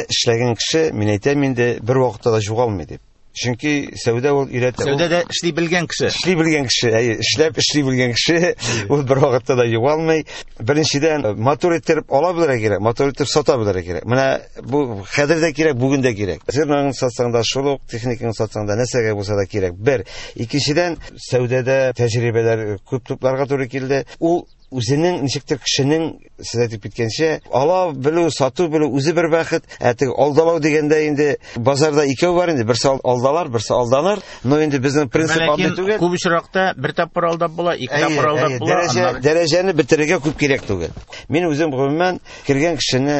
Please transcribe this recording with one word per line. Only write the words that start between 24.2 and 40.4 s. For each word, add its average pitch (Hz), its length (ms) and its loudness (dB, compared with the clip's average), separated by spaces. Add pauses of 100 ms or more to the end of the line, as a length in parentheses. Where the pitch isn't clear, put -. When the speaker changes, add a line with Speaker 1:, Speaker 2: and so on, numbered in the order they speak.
Speaker 1:
үзенең, 143 540 0
ничектер 139 340 -4
кешенең, 151 460 0 (340)
сез - 240 -4
әйтеп 113 220 -6
киткәнчә, 123 560 -2 (100)
ала 175 400 2
белү, 156 400 0
сату 143 400 0
белү 151 240 2
үзе 143 160 0
бер 170 160 2
бәхет, 160 380 0 (180)
ә 120 160 4
теге 131 160 0
алдалау 156 480 4
дигәндә 151 360 4 (100)
инде 147 160 2 (320)
базарда 143 500 2
икәү 139 300 2
бар 175 160 2
инде, 127 100 0
берсе 117 240 2
ал-, 135 160 2
алдалар, 135 480 2
берсе 113 240 -2
алданыр. 139 460 2 (260)
Но 147 160 4
инде 143 160 0
безнең 139 320 0
принцип 160 320 0
Speaker 2:
Ләкин 160 80 2
Speaker 1:
андый 180 240 0
түгел. 190 240 -2
Speaker 2:
күп 175 160 0
очракта 180 640 -2
бер 147 180 -4
тапкыр 170 380 -2
алдап 170 180 -2
була, 170 240 -2
ике - 160 -8
Speaker 1:
Әйе, 147 160 0
Speaker 2:
тапкыр 151 220 0
алдап 156 180 0
Speaker 1:
әйе, - 120 -4
Speaker 2:
була, - 120 -2
Speaker 1:
дәрәҗә, 180 320 0
Speaker 2:
аннары 143 240 -2
Speaker 1:
дәрәҗәне 170 480 2
бетерергә 151 480 2
күп 147 160 -2
кирәк 135 240 0